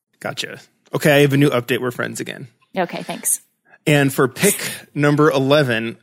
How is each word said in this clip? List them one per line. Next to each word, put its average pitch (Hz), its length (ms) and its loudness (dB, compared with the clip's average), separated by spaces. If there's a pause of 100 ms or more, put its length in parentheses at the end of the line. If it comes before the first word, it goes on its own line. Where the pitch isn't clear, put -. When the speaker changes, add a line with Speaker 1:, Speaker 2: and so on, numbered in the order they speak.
(200)
Speaker 1:
Gotcha. - 400 -10 (340)
Okay, 139 220 4
I 143 40 6
have 143 140 4
a - 20 2
new 143 140 4
update. 120 300 -2
We're 123 100 -4
friends 113 300 -8
again. 120 280 -12 (300)
Speaker 2:
Okay, 180 240 -6
thanks. - 380 -6 (460)
Speaker 1:
And 143 280 4
for 135 140 2
pick - 280 0 (380)
number 147 360 2
eleven 131 720 0